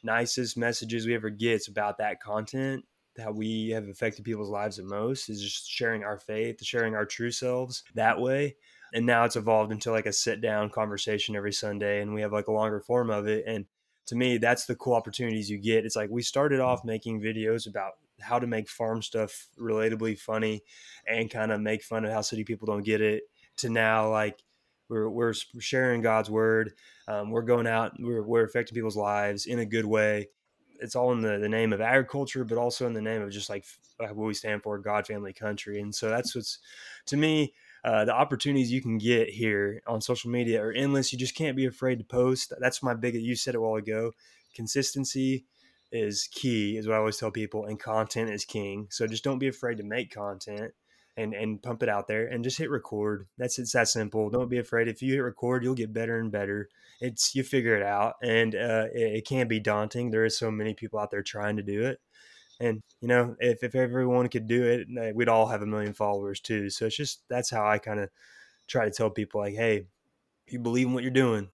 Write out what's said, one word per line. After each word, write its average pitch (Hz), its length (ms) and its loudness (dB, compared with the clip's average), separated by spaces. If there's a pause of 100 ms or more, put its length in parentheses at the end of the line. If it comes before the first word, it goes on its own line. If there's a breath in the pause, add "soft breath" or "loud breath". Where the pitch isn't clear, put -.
nicest 117 560 0
messages 117 480 -2
we 120 80 2
ever 110 160 -2
get 107 380 0
about 104 280 -2
that 107 240 -4
content, 127 640 -4 (340)
how 110 140 -6
we 110 380 -2
have 110 180 -4
affected 107 380 -6
people's 107 240 -6
lives 104 260 -4
the 95 80 -12
most, 110 460 -4
is 104 120 -6
just - 260 -8
sharing 113 360 -2
our 101 140 -6
faith, 113 440 -4
sharing 113 320 0
our 107 120 0
true 117 240 -4
selves 123 520 -4 (120)
that 113 260 4
way. 135 360 0 (360 loud breath)
And 117 140 2
now 117 180 8
it's 117 120 2
evolved 110 360 4
into, 107 180 -2
like, 110 160 2
a 104 60 0
sit 107 280 0
down 107 300 0
conversation 107 640 -2
every 101 180 -2
Sunday, 104 480 -2
and 104 140 -4
we 107 60 -2
have, 104 120 -2
like, 104 140 0
a 107 60 0
longer 107 280 2
form 120 300 0
of 104 160 0
it. 107 200 0
And 107 200 -4 (400)
to - 80 -8
me, 123 240 4
that's 117 280 4
the 120 100 -2
cool 127 180 2
opportunities 110 560 -2
you 104 80 -4
get. 110 260 2
It's 110 120 -4
like, 107 140 -2
we 120 120 -2
started 139 380 2
off 127 240 2
making 110 360 -4
videos 110 460 -2
about 98 280 -8 (260)
how 120 180 0
to 120 80 0
make 110 220 -2
farm 113 340 -2
stuff - 460 -4 (100)
relatably 113 600 0
funny 110 440 -2 (440 loud breath)
and 113 240 0
kinda 110 280 0
make 107 240 -2
fun 113 220 -4
of 107 80 -2
how 110 80 0
city 110 240 -4
people 107 220 -6
don't 104 180 0
get 107 160 2
it, 107 240 2 (320 soft breath)
to 113 120 -4
now, 110 420 4
like, 107 340 0 (440)
we're, 110 200 0
we're 117 220 0
s-, - 160 -4 (120)
sharing 123 440 2
God's 110 280 4
word. 110 420 4 (340 loud breath)
Um, 104 240 -4
we're 113 120 0
going 117 240 4
out, 113 340 2
we're, 117 220 -2
we're 113 220 4
affecting 113 300 -2
people's 110 220 -2
lives 104 500 0
in 120 120 -2
a 117 80 0
good 110 180 0
way. 107 460 2 (500)
It's 117 160 -6
all 127 160 4
in 120 80 2
the, 107 180 2
the 104 100 0
name 110 240 2
of 101 80 0
agriculture, 131 640 2
but 113 120 -2
also 120 300 0
in 117 60 -2
the 107 100 -4
name 110 180 -2
of 101 100 -6
just, 101 200 -8
like, 101 140 -8 (360)
f-, 107 160 -8
what 107 100 -2
we 107 80 0
stand 104 280 -4
for, 104 160 -4
God, 104 280 -2
family, 101 260 -8
country. 104 480 -6
And 104 140 -6
so 110 140 -2
that's 117 260 -2
what's, - 240 -6 (480 loud breath)
to 139 100 -2
me, 151 360 4 (320 loud breath)
uh, 110 200 4
the 113 100 2
opportunities 135 580 2
you 127 100 0
can 113 160 0
get 117 300 4
here 104 580 0
on 113 140 -2
social 120 300 -2
media 117 320 2
are 110 100 -2
endless. 135 400 2
You 127 60 -6
just 127 180 -4
can't 147 200 -2
be 131 100 2
afraid 127 340 0
to 104 40 -10
post. 127 540 2
That's 127 240 0
my 123 120 0
big, 113 200 -2
you 117 220 -2
said 123 180 -2
it 120 40 0
a - 20 0
while 110 160 0
ago, 110 380 -2 (400 soft breath)
consistency 131 920 -2 (440 soft breath)
is 104 400 -2
key, 110 460 0
is 107 100 -6
what 110 80 2
I 110 40 4
always 107 180 0
tell 110 140 -4
people, 107 340 -6
and 107 160 -8
content 110 500 -2
is 104 140 -6
king. 101 460 -6
So - 160 -2
just 113 180 -4
don't 127 140 0
be 135 100 0
afraid 120 300 -4
to 104 40 -8
make 110 300 -4
content, 104 640 -8 (440 soft breath)
and, 110 160 -4
and 107 260 -4
pump 120 220 -6
it 120 60 2
out 104 180 0
there 110 200 0
and 120 180 -6
just 131 140 -2
hit 160 120 -4
record. 104 560 -4 (100)
That's, 123 220 -4
it's 120 140 -6
that 117 160 4
simple. 107 420 0
Don't 123 180 0
be 123 100 0
afraid. 117 280 0
If 113 160 -6
you 131 120 2
hit 139 60 2
record, 123 440 0
you'll 131 100 2
get 110 180 -4
better 113 280 -2
and 113 100 -2
better. 101 380 -2 (320 soft breath)
It's, 120 340 -2
you 135 80 0
figure 117 340 4
it 101 60 2
out. 101 400 2
And, 113 320 4
uh, 110 400 0
it, 110 220 2
it 110 100 -4
can 127 220 0
be 110 100 0
daunting. 107 520 0
There 110 140 4
is 110 140 2
so 113 120 0
many 107 240 -2
people 110 260 -6
out 104 100 -4
there 101 140 -4
trying 104 320 -2
to 104 60 -4
do 101 200 -2
it. 127 180 -2 (600 loud breath)
And, 113 220 0 (180)
you 117 80 -4
know, 120 320 6
if, 120 240 2
if 123 100 -4
everyone 123 540 4
could 110 180 -2
do 120 180 4
it, 120 220 2 (100)
uh, 113 160 -4
we'd 117 160 4
all 113 200 8
have 107 140 -2
a 104 40 -2
million 107 260 -2
followers 101 480 -2
too. 101 300 -2
So 113 160 -2
it's 107 100 -2
just, - 320 -6
that's 120 220 -2
how 107 160 2
I 107 120 4
kinda 104 320 -4 (580 loud breath)
try 123 160 2
to 107 60 2
tell 110 200 2
people, 104 300 -4
like, 101 140 -2
"Hey, 107 320 2 (600)
if - 60 -14
you 123 80 -6
believe 120 260 2
in 123 60 2
what 123 100 0
you're 127 100 -2
doing 113 420 4